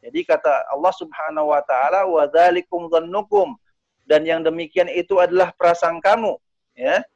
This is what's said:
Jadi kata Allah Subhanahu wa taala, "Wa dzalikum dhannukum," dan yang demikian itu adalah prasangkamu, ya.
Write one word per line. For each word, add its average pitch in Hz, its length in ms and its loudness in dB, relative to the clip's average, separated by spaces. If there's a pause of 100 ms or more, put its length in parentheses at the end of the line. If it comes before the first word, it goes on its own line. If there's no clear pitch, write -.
Jadi 143 240 -8
kata 151 480 0
Allah 165 160 0
Subhanahu 156 640 -4
wa 143 80 0
taala, 147 400 0
"Wa 160 240 2
dzalikum 175 640 2
dhannukum," 185 640 0 (560)
dan 151 160 2
yang 165 160 -2
demikian 165 480 -2
itu 175 320 0
adalah 175 320 0
prasangkamu, 170 800 0 (400)
ya. 277 240 -2 (160)